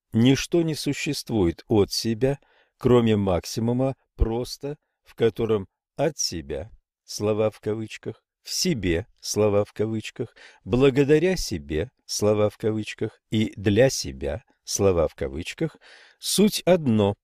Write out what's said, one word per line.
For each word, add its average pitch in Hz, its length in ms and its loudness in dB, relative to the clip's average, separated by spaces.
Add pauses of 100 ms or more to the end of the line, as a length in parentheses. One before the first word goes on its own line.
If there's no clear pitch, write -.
(120)
ничто 131 500 2
не 160 140 -4
существует 113 880 -2
от 104 260 2
себя, 117 460 -2 (400)
кроме 117 380 4
максимума 117 760 -2 (200)
просто, 123 640 -4 (260)
в - 140 -20
котором 113 500 0 (300)
от 147 200 -2
себя, 76 540 -8 (340)
слова 107 460 0
в - 100 -20
кавычках, 110 640 -8 (200)
в - 100 -18
себе, 92 540 0 (140)
слова 104 440 0
в - 80 -10
кавычках, 110 640 -6 (260)
благодаря 143 760 2
себе, 78 540 -6 (140)
слова 104 440 0
в - 100 -6
кавычках, 107 640 -6 (100)
и 110 260 0
для 107 340 4
себя, 69 540 -8 (180)
слова 87 460 2
в - 60 -8
кавычках, 80 640 -8 (420)
суть - 460 0
одно – 113 580 2